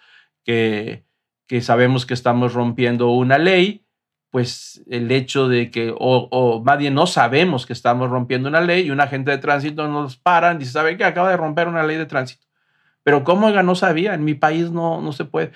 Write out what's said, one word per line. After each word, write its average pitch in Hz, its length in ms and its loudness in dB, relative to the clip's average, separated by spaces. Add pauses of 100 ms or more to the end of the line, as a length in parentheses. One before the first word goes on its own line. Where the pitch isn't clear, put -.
(440)
que, 113 600 -2 (440)
que 123 140 -2
sabemos 123 440 2
que 127 80 -6
estamos 123 400 0
rompiendo 120 560 0
una 127 280 2
ley, 185 460 2 (460)
pues - 580 -6
el 120 240 -4
hecho 135 360 0
de 120 220 0
que, 117 220 -4
o, 127 400 0
o 120 320 0
más 139 160 4
bien 143 160 0
no 156 100 4
sabemos 143 600 2
que 123 80 -10
estamos 123 360 -2
rompiendo 127 400 -2
una 160 120 2
ley 175 260 0
y - 20 -4
un 139 100 -2
agente 139 300 0
de 139 80 0
tránsito 151 500 -2
nos 147 300 -6
para, 175 380 2
dice, 131 160 -8
"¿Sabe 160 260 -2
qué? 214 60 -4
Acaba 175 260 0
de 180 80 0
romper 165 300 -2
una 165 160 -2
ley 156 140 -2
de 160 100 -6
tránsito". - 400 -8 (560)
"Pero 143 200 4
¿cómo, 185 220 4
oiga? 202 160 4
No 180 140 2
sabía, 185 400 0
en 151 80 -4
mi 151 100 0
país 160 380 0
no, 165 300 -4
no 156 120 -6
se 156 120 -8
puede". 160 300 -6